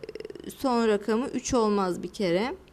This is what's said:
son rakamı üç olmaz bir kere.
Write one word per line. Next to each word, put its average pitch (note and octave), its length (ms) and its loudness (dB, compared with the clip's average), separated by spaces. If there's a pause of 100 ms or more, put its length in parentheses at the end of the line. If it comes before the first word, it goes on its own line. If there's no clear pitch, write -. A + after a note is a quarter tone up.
(580)
son A#3 300 2
rakamı A3 400 2
üç - 260 -4
olmaz G3+ 480 2
bir F3 100 -8
kere. G3+ 440 0 (160)